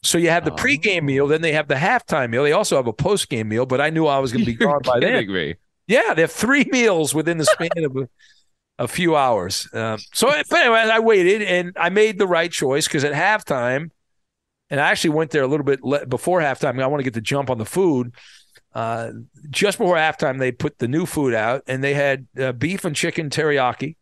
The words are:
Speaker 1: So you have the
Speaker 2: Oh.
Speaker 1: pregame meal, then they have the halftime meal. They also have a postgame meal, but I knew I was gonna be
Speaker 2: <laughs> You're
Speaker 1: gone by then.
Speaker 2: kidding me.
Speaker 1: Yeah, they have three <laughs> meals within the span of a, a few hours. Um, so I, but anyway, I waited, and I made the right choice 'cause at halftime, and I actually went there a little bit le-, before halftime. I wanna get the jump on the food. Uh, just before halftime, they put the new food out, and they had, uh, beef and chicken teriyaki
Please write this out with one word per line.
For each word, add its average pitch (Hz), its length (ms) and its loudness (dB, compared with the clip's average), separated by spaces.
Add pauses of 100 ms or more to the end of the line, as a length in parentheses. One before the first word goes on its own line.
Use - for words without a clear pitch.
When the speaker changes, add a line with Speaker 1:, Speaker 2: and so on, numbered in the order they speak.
Speaker 1:
So - 140 0
you 170 120 4
have 170 140 2
the 156 80 -2
Speaker 2:
Oh. 147 40 -10
Speaker 1:
pregame 208 480 0
meal, 139 240 2
then 156 140 2
they 160 120 0
have 151 160 -2
the 143 60 2
halftime 156 560 0
meal. 123 120 0
They 147 80 2
also 175 240 0
have 131 120 0
a 110 60 -4
postgame 139 540 -2
meal, 110 180 0
but 127 140 -2
I 147 100 2
knew 160 180 0
I 139 120 2
was 131 140 -2
gonna 117 100 0
be 120 80 0
Speaker 2:
<laughs> 117 80 -6
You're 196 100 2
Speaker 1:
gone 143 140 0
by 127 160 2
then. 208 140 2
Speaker 2:
kidding 107 200 -2
me. 82 220 -4 (320)
Speaker 1:
Yeah, 269 260 2
they 160 100 2
have 156 80 0
three 269 340 2
<laughs> 285 60 -6
meals 202 440 2
within 160 220 0
the 156 80 0
span 170 400 0
of 131 100 -4
a, 131 140 -6 (680)
a 123 100 -2
few 170 260 0
hours. 117 560 0
Um, 113 280 -4 (140)
so - 140 0
I, 294 220 0
but 320 100 2
anyway, 233 200 6
I 226 200 2
waited, 214 420 4
and 180 380 -2
I 170 80 2
made 208 320 2
the 196 80 2
right 175 240 0
choice 143 340 0
'cause 143 200 -2
at 147 80 0
halftime, 156 760 -2 (800)
and 139 120 -2
I 160 80 4
actually 185 220 0
went 156 200 0
there 147 120 2
a 131 40 0
little 147 180 0
bit 135 180 0
le-, 143 220 -2
before 165 360 0
halftime. 135 400 -2
I 131 60 0
wanna 143 160 -2
get 127 100 -4
the 113 80 -6
jump 139 280 -4
on 127 100 -2
the 107 60 -4
food. 135 480 0 (600)
Uh, 113 380 -6 (400)
just 196 260 0
before 180 180 2
halftime, 151 440 0
they 127 120 0
put - 280 -6
the 120 100 -2
new 160 160 0
food 139 280 0
out, 113 340 0
and 131 160 -4
they 139 100 0
had, 139 340 -2 (100)
uh, 127 140 -2
beef 151 320 -4
and 160 120 -4
chicken 160 340 -4
teriyaki 139 720 0